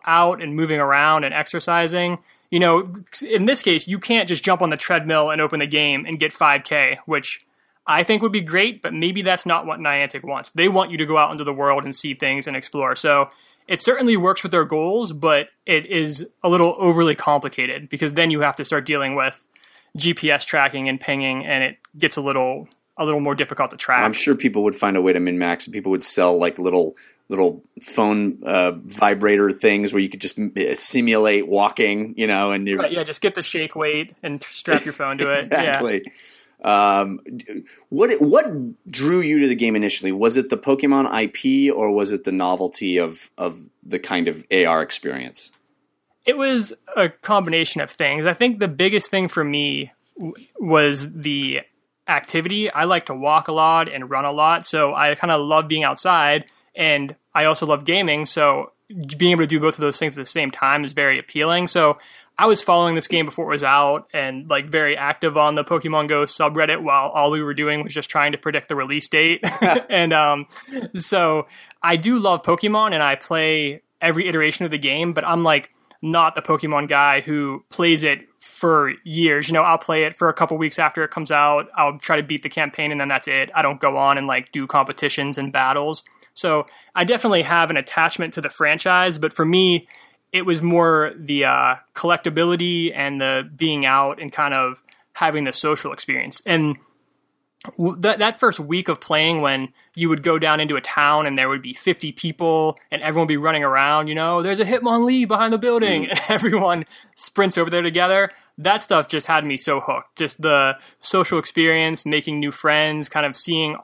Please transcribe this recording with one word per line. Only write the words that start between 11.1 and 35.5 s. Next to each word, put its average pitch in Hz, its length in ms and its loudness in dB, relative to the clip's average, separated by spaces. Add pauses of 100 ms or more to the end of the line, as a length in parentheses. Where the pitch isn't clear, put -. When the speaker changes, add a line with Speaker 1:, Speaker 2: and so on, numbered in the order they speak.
Speaker 1:
out 151 140 4
into 147 140 -8
the 143 80 -4
world 139 320 0
and 139 100 -8
see 143 180 -6
things 135 340 -4
and 135 100 -6
explore. 135 380 -4
So 143 340 2 (360)
it 180 140 -4
certainly 247 380 2
works 185 260 0
with 180 80 -8
their 160 140 2
goals, 175 480 -2
but 151 340 2 (180)
it 160 200 0
is 156 400 -4 (180)
a 180 60 2
little 175 280 4
overly 165 380 4
complicated, 139 720 -2
because 147 260 -4
then 165 160 2
you 151 120 0
have 143 160 0
to 139 80 -6
start 143 200 -4
dealing 139 300 -2
with 131 320 -4 (500)
G 165 160 0
P 151 180 0
S 143 140 0
tracking 139 420 0
and 131 140 -2
pinging, 135 440 -4
and 139 180 -2
it 131 140 -4 (200)
gets 151 180 0
a 147 60 -6
little, 135 480 -2 (280)
a 165 60 -4
little 151 160 0
more 143 160 -2
difficult 143 360 -2
to - 60 -18
track. 123 280 2
Speaker 2:
I'm 110 80 0
sure 139 220 2
people 107 280 0
would 104 120 0
find 98 200 0
a 92 60 2
way 92 100 4
to 90 80 2
min-max, 87 460 -2
and - 80 -10
people 98 180 -4
would 92 120 0
sell, 90 340 2
like, 85 220 0
little, 90 360 0 (320)
little 92 340 0 (200)
phone, 104 640 0
uh, 90 280 0
vibrator 101 800 2
things 101 400 2
where 101 100 0
you 95 60 0
could 98 140 -12
just - 180 -6
m-, 104 160 -4
uh, 65 200 -2
simulate 107 680 2
walking, 104 720 0
you 113 100 -2
know, 101 280 0
and 98 160 -4
you're 98 80 0
Speaker 1:
Right, 151 160 -2
yeah, 170 100 -4
just 151 160 -10
get 196 160 -2
the 170 80 -8
shake 156 320 -8
weight 151 480 -4
and 147 160 -8
t-, - 120 -18
strap - 340 -2
your 147 80 -8
phone 139 240 -6
to 139 140 -2
it. 143 80 0
Speaker 2:
<laughs> - 120 -4